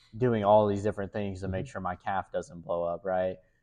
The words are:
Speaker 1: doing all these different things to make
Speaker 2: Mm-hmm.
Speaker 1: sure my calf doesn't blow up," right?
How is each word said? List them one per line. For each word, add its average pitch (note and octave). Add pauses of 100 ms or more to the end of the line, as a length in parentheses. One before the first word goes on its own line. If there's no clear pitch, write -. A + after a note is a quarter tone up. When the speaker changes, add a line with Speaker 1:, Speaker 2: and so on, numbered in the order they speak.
(180)
Speaker 1:
doing A2+
all G#2+
these G2+
different G2
things G2
to F#2+
make F#2+
Speaker 2:
Mm-hmm. -
Speaker 1:
sure G2
my F2+
calf F#2+
doesn't E2+
blow E2+
up," E2+
right? F#2 (280)